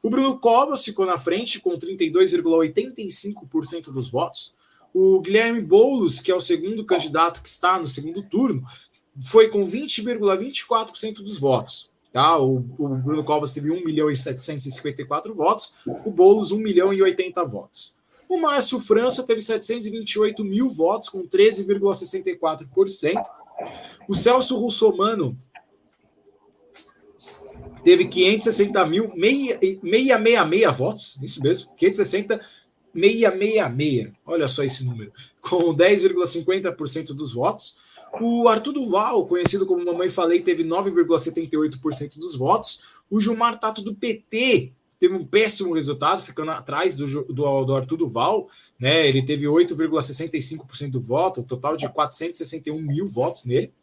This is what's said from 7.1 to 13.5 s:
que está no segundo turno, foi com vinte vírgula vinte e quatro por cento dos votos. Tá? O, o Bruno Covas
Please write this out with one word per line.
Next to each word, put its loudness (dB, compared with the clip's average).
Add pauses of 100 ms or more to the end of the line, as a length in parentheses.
que -6
está 0
no -6
segundo -8
turno, -2 (600)
foi 8
com 0
vinte -4
vírgula 0
vinte -4
e -8
quatro -2
por -14
cento -8
dos -12
votos. -2 (200)
Tá? 2
O, 2 (200)
o -4 (100)
Bruno -2
Covas -2